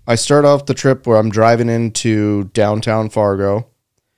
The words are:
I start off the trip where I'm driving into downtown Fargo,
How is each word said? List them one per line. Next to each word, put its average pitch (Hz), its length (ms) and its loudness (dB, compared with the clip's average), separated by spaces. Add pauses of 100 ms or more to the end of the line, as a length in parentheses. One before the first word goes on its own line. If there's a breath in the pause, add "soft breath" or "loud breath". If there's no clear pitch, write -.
I 117 80 0
start 143 300 2
off 143 200 2
the 135 80 -4
trip 131 320 -2
where 113 120 4
I'm 110 120 2
driving 113 400 2
into 110 840 -2
downtown 110 560 -2
Fargo, 101 580 -2 (500)